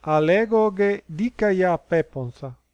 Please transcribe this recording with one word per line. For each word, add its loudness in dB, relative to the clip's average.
ἀλλέγωγε 2
δίκαια -2
πέπονθα. -6